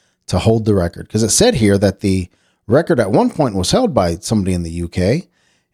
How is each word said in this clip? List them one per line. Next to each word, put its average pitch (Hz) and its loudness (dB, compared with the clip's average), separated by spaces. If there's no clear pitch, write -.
to 90 0
hold 113 2
the 107 0
record. 87 -4
'Cause 110 -2
it 107 0
said 233 2
here 101 4
that 98 0
the 95 -2
record 143 2
at 101 0
one 220 2
point 127 -2
was 90 -2
held 233 0
by 87 0
somebody 95 -2
in 87 -2
the 82 -8
U 85 -6
K, 101 -2